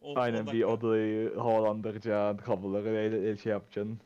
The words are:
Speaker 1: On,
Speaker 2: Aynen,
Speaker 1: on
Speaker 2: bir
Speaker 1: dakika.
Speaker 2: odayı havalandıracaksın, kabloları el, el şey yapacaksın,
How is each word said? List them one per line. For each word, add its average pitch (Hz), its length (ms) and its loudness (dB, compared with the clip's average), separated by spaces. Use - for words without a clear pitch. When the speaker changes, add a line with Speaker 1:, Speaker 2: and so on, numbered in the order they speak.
Speaker 1:
On, 143 140 -6
Speaker 2:
Aynen, 120 240 2
Speaker 1:
on 110 60 -4
Speaker 2:
bir - 0 -
Speaker 1:
dakika. 113 200 2
Speaker 2:
odayı 110 680 0
havalandıracaksın, 107 1120 0
kabloları 101 440 -2
el, 110 240 0
el 104 240 0
şey 110 160 -2
yapacaksın, 104 540 -6